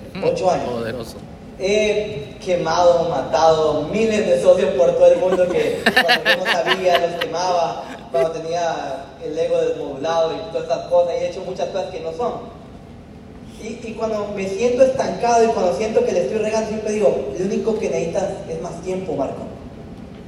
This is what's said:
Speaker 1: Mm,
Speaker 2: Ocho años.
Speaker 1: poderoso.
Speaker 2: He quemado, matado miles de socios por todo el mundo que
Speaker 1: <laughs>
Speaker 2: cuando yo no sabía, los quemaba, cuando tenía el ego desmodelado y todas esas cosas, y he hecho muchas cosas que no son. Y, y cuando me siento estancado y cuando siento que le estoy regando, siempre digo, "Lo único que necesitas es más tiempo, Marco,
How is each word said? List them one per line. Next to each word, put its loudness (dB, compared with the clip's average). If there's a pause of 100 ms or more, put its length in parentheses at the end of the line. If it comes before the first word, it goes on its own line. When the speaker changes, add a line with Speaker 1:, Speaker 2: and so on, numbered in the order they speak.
(140)
Speaker 1:
Mm, -8
Speaker 2:
Ocho 2
años. 0
Speaker 1:
poderoso. -6 (440)
Speaker 2:
He -2
quemado, 4
matado 4
miles 0
de 4
socios 6
por 6
todo 8
el 4
mundo 2
que 0
Speaker 1:
<laughs> 4
Speaker 2:
cuando 4
yo 4
no 0
sabía, 2
los -2
quemaba, -2 (280)
cuando 0
tenía -4 (200)
el -6
ego 0
desmodelado -2
y -8
todas -4
esas -2
cosas, 4
y -4
he -2
hecho -10
muchas -4
cosas -4
que -8
no -6
son. -4 (1300)
Y, -10
y -8
cuando -2
me -2
siento 4
estancado 2
y 4
cuando 2
siento 0
que 0
le 2
estoy -2
regando, 0
siempre -4
digo, 0
"Lo -2
único 0
que -2
necesitas -2 (240)
es -6
más -10
tiempo, -6
Marco, -4 (880)